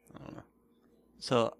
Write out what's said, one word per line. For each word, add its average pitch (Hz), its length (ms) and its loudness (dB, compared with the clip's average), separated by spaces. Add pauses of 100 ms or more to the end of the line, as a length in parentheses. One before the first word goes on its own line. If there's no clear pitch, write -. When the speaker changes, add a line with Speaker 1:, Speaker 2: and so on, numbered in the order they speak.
(140)
Speaker 1:
I - 100 -16
don't - 120 -14
know. - 60 -16 (760)
Speaker 2:
So 117 420 2